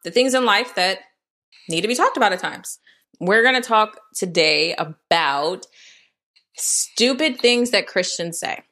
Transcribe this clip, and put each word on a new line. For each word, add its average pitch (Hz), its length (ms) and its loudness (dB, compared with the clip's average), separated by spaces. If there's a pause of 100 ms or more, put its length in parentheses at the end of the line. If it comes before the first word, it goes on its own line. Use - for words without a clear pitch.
the 170 80 -10
things 254 220 2
in 254 100 2
life 226 320 0
that 185 240 0 (680)
need 165 120 -2
to 208 80 -2
be 247 80 0
talked 440 200 2
about 220 160 4
at 180 60 -4
times. - 400 -10 (400)
We're 202 240 2
gonna 254 180 4
talk 214 380 0 (160)
today 160 640 0
about 156 880 -2 (880)
stupid - 880 -2
things 240 320 2
that 196 160 0
Christians 175 500 -4
say - 340 -8